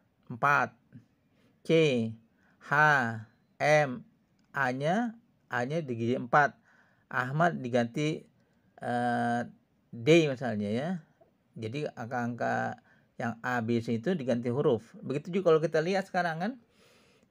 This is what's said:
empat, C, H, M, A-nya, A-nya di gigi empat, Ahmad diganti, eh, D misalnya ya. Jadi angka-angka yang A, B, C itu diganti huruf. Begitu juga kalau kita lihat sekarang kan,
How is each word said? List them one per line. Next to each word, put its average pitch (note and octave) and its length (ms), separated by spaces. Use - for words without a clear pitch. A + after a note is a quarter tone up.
empat, C3 480
C, C3+ 480
H, - 40
M, C#3+ 440
A-nya, D3 640
A-nya B2+ 320
di C3+ 160
gigi A#2 200
empat, B2 360
Ahmad D3 560
diganti, B2 600
eh, A#2+ 560
D A#2+ 120
misalnya A#2 400
ya. B2+ 220
Jadi A#2+ 320
angka-angka A#2+ 960
yang A#2 240
A, B2 240
B, A#2 160
C A#2 160
itu A#2 160
diganti B2 400
huruf. C3+ 480
Begitu D3 400
juga E3+ 160
kalau D#3 80
kita D#3+ 160
lihat F#3+ 240
sekarang F3 320
kan, F#3+ 160